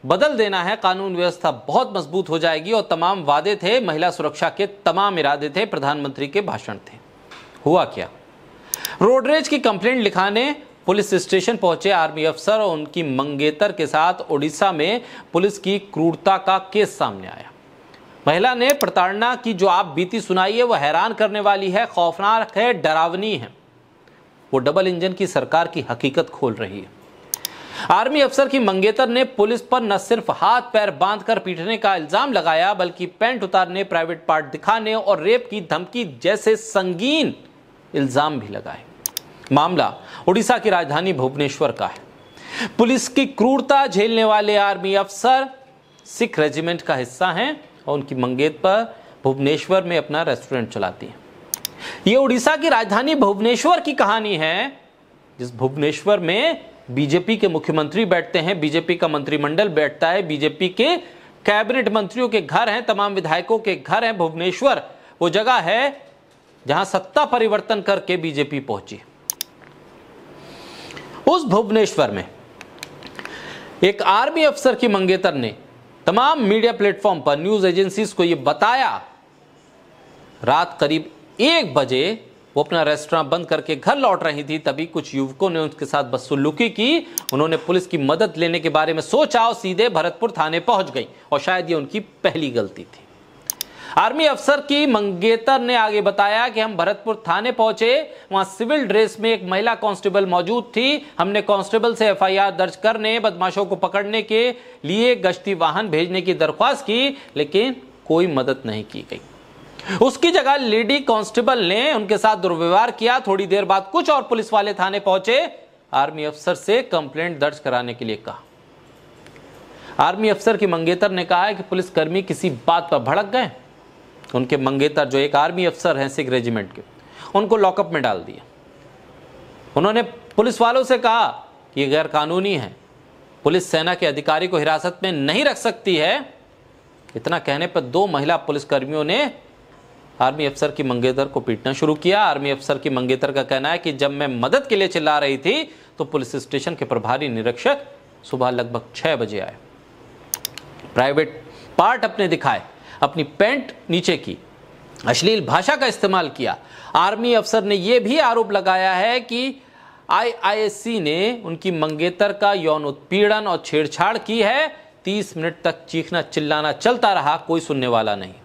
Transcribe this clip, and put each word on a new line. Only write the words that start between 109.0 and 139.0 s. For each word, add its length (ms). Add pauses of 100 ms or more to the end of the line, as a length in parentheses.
गई। 100 (800)
उसकी 320
जगह 280
लेडी 420
कांस्टेबल 600
ने 320
उनके 260
साथ 200
दुर्व्यवहार 540
किया। 280
थोड़ी 260
देर 180
बाद 280
कुछ 180
और 140
पुलिस 280
वाले 220
थाने 260
पहुंचे, 400 (540)
आर्मी 300
अफसर 320
से 280
कंप्लेंट 560
दर्ज 180
कराने 360
के 100
लिए 140
कहा। 240 (1600)
आर्मी 280
अफसर 280
की 120
मंगेतर 420
ने 140
कहा 200
है 100
कि 100
पुलिसकर्मी 600
किसी 260 (160)
बात 240
पर 100
भड़क 260
गए। 240 (840)
उनके 220
मंगेतर, 480
जो 140
एक 180
आर्मी 280
अफसर 320
हैं 120
सिख 220
रेजिमेंट 440
के, 80 (520)
उनको 220
लॉकअप 360
में 100
डाल 180
दिया। 220 (1300)
उन्होंने 260
पुलिस 580
वालों 240
से 140
कहा 280 (480)
कि 60
ये 80
गैर 200
कानूनी 460
है, 200 (680)
पुलिस 260
सेना 240
के 120
अधिकारी 420
को 100
हिरासत 440
में 100
नहीं 320
रख 140
सकती 380
है। 220 (960)
इतना 240
कहने 260
पर 160
दो 260
महिला 300
पुलिसकर्मियों 640